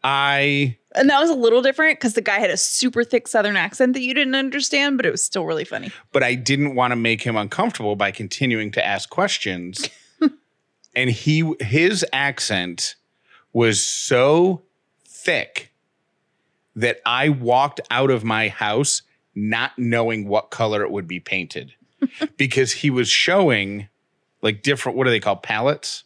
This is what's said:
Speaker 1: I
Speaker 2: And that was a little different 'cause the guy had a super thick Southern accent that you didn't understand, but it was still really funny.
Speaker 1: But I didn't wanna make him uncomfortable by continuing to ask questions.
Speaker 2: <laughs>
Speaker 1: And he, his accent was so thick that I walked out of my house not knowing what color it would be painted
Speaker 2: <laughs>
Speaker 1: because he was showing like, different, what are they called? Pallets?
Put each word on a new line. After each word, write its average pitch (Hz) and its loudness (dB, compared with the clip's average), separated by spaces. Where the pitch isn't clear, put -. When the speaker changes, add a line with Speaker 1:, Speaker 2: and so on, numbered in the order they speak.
Speaker 1:
I 139 2
Speaker 2:
And 269 4
that 285 4
was 330 2
a 330 2
little 233 4
different 277 2
'cause 226 -2
the 226 0
guy 196 0
had 208 0
a 190 -2
super 247 0
thick 233 0
Southern 208 2
accent 226 2
that 262 -4
you 254 -4
didn't 262 2
understand, 277 0
but - 0
it 165 2
was - -4
still 180 -4
really 156 -4
funny. - -10
Speaker 1:
But 135 2
I 123 2
didn't 139 0
wanna 123 2
make 117 0
him 117 -2
uncomfortable 107 -2
by 101 0
continuing 110 -2
to - -2
ask - -4
questions. 92 -4
Speaker 2:
<laughs> 311 4
Speaker 1:
And 127 0
he, 156 0
his 156 0
accent 107 -4
was 113 2
so 160 2
thick - -6
that 113 -2
I 127 2
walked 131 2
out 131 2
of 113 0
my 110 0
house 113 -2
not 110 -2
knowing 117 0
what 104 -2
color 107 0
it - -4
would 95 -6
be 87 -10
painted 82 -8
Speaker 2:
<laughs> - -8
Speaker 1:
because 131 0
he 147 0
was 123 0
showing 104 0
like, 107 -2
different, 139 -2
what 131 2
are - 4
they 113 2
called? 98 -2
Pallets? - -2